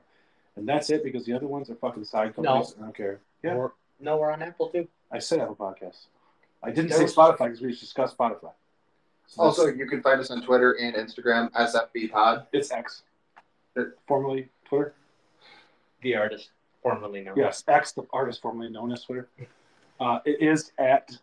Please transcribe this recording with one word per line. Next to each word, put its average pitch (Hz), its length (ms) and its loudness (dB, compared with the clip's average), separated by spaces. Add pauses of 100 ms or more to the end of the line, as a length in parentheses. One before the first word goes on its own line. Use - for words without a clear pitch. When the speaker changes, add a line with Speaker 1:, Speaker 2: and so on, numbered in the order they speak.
(560)
Speaker 1:
And 104 120 -8
that's 147 220 -2
it, 151 140 0
because 127 220 -8
the 120 80 -4
other 131 140 -4
ones 139 220 -8
are 117 60 -12
fucking 120 300 -8
side 110 320 -2
Speaker 2:
No. - 60 -4
Speaker 1:
companies. 131 360 0
I - 40 -16
don't 110 120 -16
care. 98 240 -6 (240)
Yeah. 170 120 -4
Speaker 2:
We're, 127 160 -4 (280)
no, 151 180 -2
we're 151 140 0
on 156 100 -6
Apple, 165 280 -6
too. 175 180 -4 (240)
Speaker 1:
I - 80 -8
said 160 200 0
Apple 110 180 -4
Podcasts. 95 480 -12 (580)
I 113 80 -6
didn't 165 180 -2
Speaker 2:
There 156 100 2
Speaker 1:
say 156 40 6
Speaker 2:
was - 120 0
Speaker 1:
Spotify, 160 340 8
'cause 117 120 -10
we 127 80 -4
just 120 120 -8
discussed - 360 -4
Spotify. - 340 -4 (760)
So - 140 -4
Speaker 3:
Also, 165 260 6
Speaker 1:
that's 127 100 -2
Speaker 3:
you 135 100 -6
can 135 140 -4
find 135 200 6
us 131 100 -8
on 120 120 -6
Twitter 127 360 6
and 120 160 -4
Instagram, 117 580 0
S 117 220 2
F 117 180 0
B 110 140 -4
Pod. 110 460 2
Speaker 1:
It's - 180 -2
X. 117 320 -10 (720)
Speaker 3:
It 120 140 -4 (180)
Speaker 1:
Formerly 135 420 -2 (160)
Twitter. 147 300 -2 (1040)
Speaker 2:
The 123 140 0
artist 107 340 -2 (320)
formerly 104 420 -4
known. 95 140 -6
Speaker 1:
Yes, - 300 0
X, - 240 4
the - 200 -10
artist 131 300 -4
formerly 117 300 -8
known 113 200 -8
as 120 120 -10
Twitter. 123 240 -10 (720)
Uh, 120 260 0
it 147 160 0
is 156 380 2
at 135 320 4 (100)